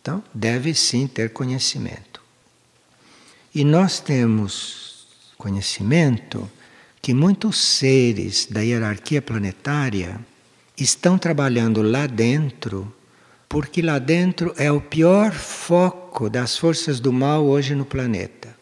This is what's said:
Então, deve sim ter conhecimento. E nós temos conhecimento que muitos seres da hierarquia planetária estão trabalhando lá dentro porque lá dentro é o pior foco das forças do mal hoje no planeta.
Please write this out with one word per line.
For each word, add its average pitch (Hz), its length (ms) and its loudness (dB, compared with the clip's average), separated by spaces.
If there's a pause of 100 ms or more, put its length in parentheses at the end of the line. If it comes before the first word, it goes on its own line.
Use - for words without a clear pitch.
Então, 185 220 -6 (100)
deve 120 400 -2
sim 135 340 0
ter 113 240 -4
conhecimento. - 920 -6 (1300)
E 147 80 0
nós 160 380 4
temos - 1080 -2 (280)
conhecimento 104 1120 0 (540)
que - 100 0
muitos 190 460 2
seres 120 880 2
da 107 140 -4
hierarquia 113 600 -2
planetária 104 1000 -4 (600)
estão 180 400 2
trabalhando 123 640 2
lá 123 240 2
dentro 117 840 -2 (600)
porque 151 320 -4
lá 160 160 0
dentro 170 580 0
é 147 140 0
o 147 100 2
pior 180 520 4
foco 170 1000 -2
das 123 260 -4
forças 156 440 0
do 127 120 2
mal 143 320 2
hoje 143 300 2
no 139 100 -2
planeta. 117 760 -6